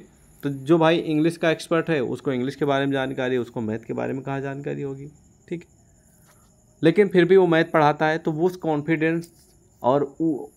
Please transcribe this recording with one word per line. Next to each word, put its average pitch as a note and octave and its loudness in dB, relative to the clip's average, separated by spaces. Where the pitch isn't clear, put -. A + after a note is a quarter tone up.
तो C#3+ -4
जो C#3 2
भाई D#3+ 4
इंग्लिश D#3 -2
का E3 0
एक्सपर्ट D#3+ -2
है D3+ 0
उसको B2+ -4
इंग्लिश B2+ -4
के D3+ -4
बारे C#3 2
में C#3 0
जानकारी, C3 -2
उसको A#2+ -6
मैथ A2 -4
के B2 -10
बारे B2 -4
में C3 -8
कहाँ C#3 -6
जानकारी C#3+ -8
होगी, C#3 -10
ठीक। E3+ -10
लेकिन E3 4
फिर C#3+ 4
भी F#3+ 6
वो F3+ 6
मैथ E3 4
पढ़ाता D#3 2
है, D#3+ 0
तो E3 -4
वो D#3 0
उस F3+ -2
कॉन्फिडेंस D#3+ -2
और C#3 0
उ-, D#3+ -2